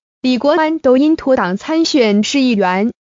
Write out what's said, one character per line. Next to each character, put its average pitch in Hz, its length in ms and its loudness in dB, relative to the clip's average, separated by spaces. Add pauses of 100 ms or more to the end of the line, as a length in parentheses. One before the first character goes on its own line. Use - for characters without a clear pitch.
(200)
李 254 180 0
国 269 120 0
安 320 300 0
都 254 160 2
因 302 180 2
脱 262 220 0
党 190 200 -2
参 320 280 -2
选 214 400 2
市 277 160 -2
议 254 160 0
员 196 340 0 (120)